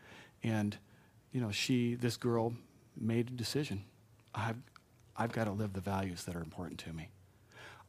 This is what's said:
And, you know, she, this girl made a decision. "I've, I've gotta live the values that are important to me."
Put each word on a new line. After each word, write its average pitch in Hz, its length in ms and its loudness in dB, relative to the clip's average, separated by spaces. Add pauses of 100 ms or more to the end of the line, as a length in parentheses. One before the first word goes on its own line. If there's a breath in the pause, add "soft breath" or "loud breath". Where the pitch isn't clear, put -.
(420 loud breath)
And, 107 360 2 (540 soft breath)
you 131 80 0
know, 113 120 0
she, 120 440 4
this 120 220 0
girl 117 360 4 (460)
made 117 300 2
a 127 40 -6
decision. 120 500 0 (500)
"I've, 113 240 0 (580)
I've 117 180 0
gotta 110 180 2
live 101 220 0
the 95 80 -2
values 95 420 0
that 90 120 -4
are 85 60 -4
important 80 380 -8
to 85 140 -8
me." 80 160 -8 (800 loud breath)